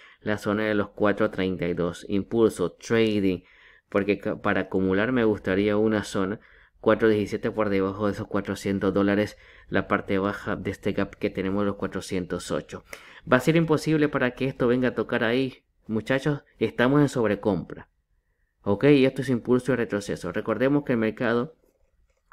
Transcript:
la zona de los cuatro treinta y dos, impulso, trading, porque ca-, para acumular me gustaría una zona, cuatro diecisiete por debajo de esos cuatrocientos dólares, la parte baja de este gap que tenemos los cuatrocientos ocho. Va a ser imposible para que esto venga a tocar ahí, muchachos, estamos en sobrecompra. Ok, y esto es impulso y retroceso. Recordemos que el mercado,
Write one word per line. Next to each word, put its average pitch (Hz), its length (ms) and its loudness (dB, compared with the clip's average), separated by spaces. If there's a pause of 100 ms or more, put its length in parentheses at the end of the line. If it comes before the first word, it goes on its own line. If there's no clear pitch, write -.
(220)
la 107 160 -2
zona 107 260 -2
de 107 100 0
los 101 140 0
cuatro 104 420 0
treinta 92 380 -2
y 87 60 -2
dos, 85 340 -4
impulso, 101 640 0
trading, 107 680 0 (500)
porque 98 280 0
ca-, - 220 -6
para 98 220 0
acumular 95 500 0
me 123 120 2
gustaría 104 520 2
una 107 280 2
zona, 98 360 -4 (400)
cuatro 110 300 4
diecisiete 104 400 0
por 104 180 -2
debajo 98 380 0
de 101 60 0
esos 104 160 -8
cuatrocientos 98 640 -2
dólares, 101 420 2 (320)
la 98 200 -2
parte 98 300 0
baja 101 380 -4
de 101 140 -6
este 98 220 -6
gap 95 240 -4
que 104 120 -4
tenemos 98 380 -2
los 98 100 -4
cuatrocientos 90 760 -6
ocho. 80 340 -6 (460)
Va 127 80 6
a - 20 4
ser 160 160 2
imposible 156 540 2
para 131 220 0
que - 120 -4
esto 139 220 -2
venga 123 220 2
a 110 60 -4
tocar 117 300 -2
ahí, 127 400 -2 (220)
muchachos, 135 560 -2 (160)
estamos 123 420 2
en 143 80 6
sobrecompra. 104 800 -2 (720)
Ok, 101 240 0
y 139 220 6
esto 135 160 -2
es 127 80 -4
impulso 123 420 0
y 123 40 0
retroceso. 101 540 -4
Recordemos 113 540 0
que 139 80 -2
el 120 60 0
mercado, 113 580 -2 (760)